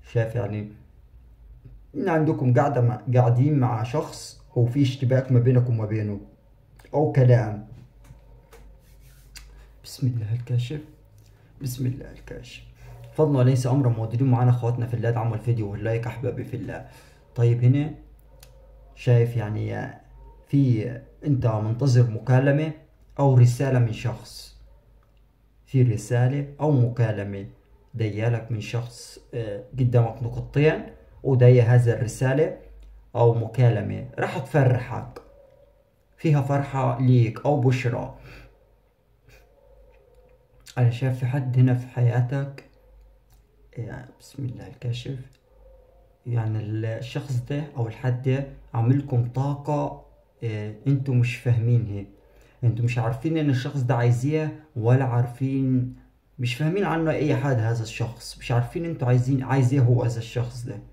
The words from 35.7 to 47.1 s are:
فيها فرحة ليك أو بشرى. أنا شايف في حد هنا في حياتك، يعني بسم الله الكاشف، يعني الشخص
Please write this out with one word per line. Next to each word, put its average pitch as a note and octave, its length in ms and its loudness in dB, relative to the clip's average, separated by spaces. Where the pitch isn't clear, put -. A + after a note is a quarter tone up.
فيها D3 260 2
فرحة C3 580 -2
ليك B2+ 460 2
أو C#3 140 2
بشرى. A#2+ 580 -2
أنا B2 120 4
شايف B2+ 280 -4
في B2+ 80 -4
حد B2+ 320 -2
هنا B2+ 160 6
في - 120 -6
حياتك، B2 800 -2
يعني B2+ 340 -12
بسم - 240 -14
الله A#2+ 240 -10
الكاشف، - 720 -10
يعني A2 320 -2
الشخص A2+ 760 -6